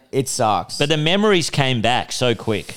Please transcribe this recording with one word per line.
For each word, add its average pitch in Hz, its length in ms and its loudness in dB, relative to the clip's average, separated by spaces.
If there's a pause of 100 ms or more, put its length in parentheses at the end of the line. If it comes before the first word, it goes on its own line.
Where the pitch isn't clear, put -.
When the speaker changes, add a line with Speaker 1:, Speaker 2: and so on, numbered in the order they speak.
(120)
Speaker 1:
it 135 160 0
sucks. 104 500 0
Speaker 2:
But - 120 0
the 160 80 2
memories 180 520 2
came 131 320 0
back 117 300 0
so 120 220 0
quick. 98 420 -4